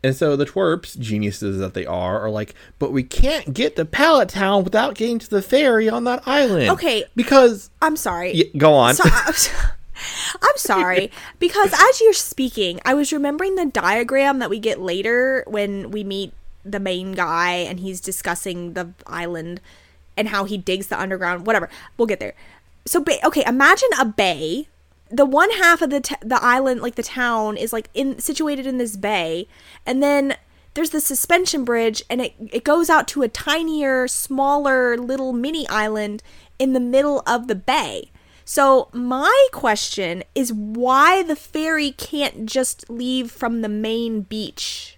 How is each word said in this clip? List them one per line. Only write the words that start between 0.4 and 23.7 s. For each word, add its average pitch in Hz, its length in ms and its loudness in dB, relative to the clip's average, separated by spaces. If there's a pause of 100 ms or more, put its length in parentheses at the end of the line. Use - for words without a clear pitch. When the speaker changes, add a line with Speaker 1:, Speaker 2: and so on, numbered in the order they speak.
Speaker 1:
twerps, 180 520 -2
geniuses 104 600 -4
that 95 160 -6
they 92 100 -6
are, 90 340 -4
are 110 120 -4
like, 107 240 -8 (240)
"But 151 140 -2
we 131 100 0
can't 254 500 0
get - 220 -2
to 160 100 -2
Pallet 277 440 2
Town 196 340 0
without 202 320 0
getting 233 240 -2
to - 100 -14
the 202 140 0
ferry 240 440 2
on 233 180 -2
that 247 200 -4
island." 220 460 2
Speaker 2:
Okay. 226 340 0 (100)
Speaker 1:
Because 240 540 4 (120)
Speaker 2:
I'm 311 140 2
sorry. 180 380 -4
Speaker 1:
Y-, - 240 2
go 151 160 8
on. 127 220 6
Speaker 2:
So, - 100 2
I'm - 280 4
so-, - 180 0 (460)
<laughs> - 440 -8
I'm 571 160 2
sorry. 214 540 0 (280)
Because 392 340 2
as 466 280 6
you're 453 120 8
speaking, 208 720 -4
I 262 120 2
was 294 180 0
remembering 302 420 -2
the 359 100 0
diagram 254 760 0
that 220 100 -4
we 220 100 -4
get 220 220 -4
later 233 680 0
when 202 440 -4
we 208 120 -6
meet 196 300 -8 (320)
the 202 140 -8
main 190 340 -4
guy 175 420 0
and 180 260 -6
he's 190 200 -8
discussing 175 720 -8
the 175 160 -8 (160)
island 170 540 -10 (580)
and 214 120 -2
how 202 160 -2
he 202 120 -6
digs 190 300 -4
the - 120 -6
underground, 185 460 -4
whatever. 214 240 2 (280)
We'll 226 100 2
get 202 120 -2
there. - 140 -10 (520)
So, - 160 0
ba-, - 240 0
okay, - 200 2
imagine 302 440 4 (100)